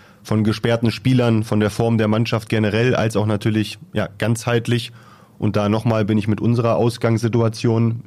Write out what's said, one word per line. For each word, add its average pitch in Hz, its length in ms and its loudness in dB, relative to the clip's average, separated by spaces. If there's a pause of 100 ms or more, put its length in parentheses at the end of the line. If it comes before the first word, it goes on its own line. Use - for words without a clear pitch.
(220)
von 107 200 0
gesperrten 117 480 0
Spielern, 117 540 2
von 107 160 0
der 104 100 2
Form 117 280 0
der 110 100 2
Mannschaft 110 400 -2
generell, 110 480 2
als 113 180 0
auch 107 120 0
natürlich, 107 520 -2 (140)
ja, 101 160 -2 (100)
ganzheitlich. 117 720 -2 (480)
Und 101 160 -2
da 101 140 0
nochmal 110 360 0
bin 107 140 0
ich 101 80 -2
mit 107 140 -2
unserer 117 340 2
Ausgangssituation 113 1300 0